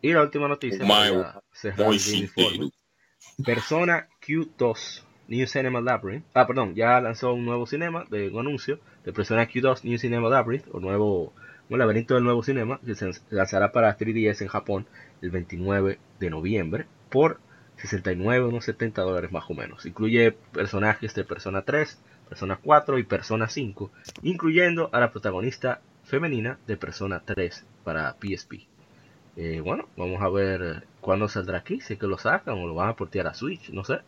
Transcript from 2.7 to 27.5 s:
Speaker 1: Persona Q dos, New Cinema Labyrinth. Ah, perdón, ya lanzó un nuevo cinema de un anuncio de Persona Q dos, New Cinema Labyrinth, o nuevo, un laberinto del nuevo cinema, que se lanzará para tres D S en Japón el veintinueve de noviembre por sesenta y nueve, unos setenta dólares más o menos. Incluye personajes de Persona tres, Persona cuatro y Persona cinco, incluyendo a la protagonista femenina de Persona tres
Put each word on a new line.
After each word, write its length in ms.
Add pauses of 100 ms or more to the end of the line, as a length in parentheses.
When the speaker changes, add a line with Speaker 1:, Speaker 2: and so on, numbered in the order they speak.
Speaker 1:
Persona 640 (180)
Q 320
dos, 480 (220)
New 200
Cinema 340
Labyrinth. 520
Ah, 120
perdón, 300
ya 260
lanzó 320
un 120
nuevo 200
cinema 440
de 200
un 100
anuncio 400 (240)
de 100
Persona 340
Q 140
dos, 220
New 140
Cinema 320
Labyrinth, 420
o 80
nuevo, 540 (360)
un 100
laberinto 340
del 100
nuevo 200
cinema, 420
que 100
se 160 (180)
lanzará 420
para 260
tres 160
D 160
S 140
en 60
Japón 360 (360)
el 100
veintinueve 680 (220)
de 100
noviembre 560 (240)
por 300 (380)
sesenta 340
y 40
nueve, 300
unos 200
setenta 360
dólares 300
más 180
o 60
menos. 320
Incluye 440
personajes 840
de 80
Persona 400
tres, 360 (300)
Persona 320
cuatro 360
y 60
Persona 440
cinco, 440 (300)
incluyendo 720
a 80
la 120
protagonista 680 (220)
femenina 640
de 100
Persona 480
tres 400 (180)